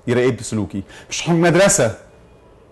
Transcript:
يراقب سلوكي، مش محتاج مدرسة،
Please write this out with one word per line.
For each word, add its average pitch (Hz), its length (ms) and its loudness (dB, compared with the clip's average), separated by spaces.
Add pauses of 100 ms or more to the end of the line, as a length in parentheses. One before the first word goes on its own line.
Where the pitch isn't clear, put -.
يراقب 123 340 0
سلوكي، 104 420 -6 (280)
مش - 180 -8
محتاج 170 80 2
مدرسة، 165 580 2 (760)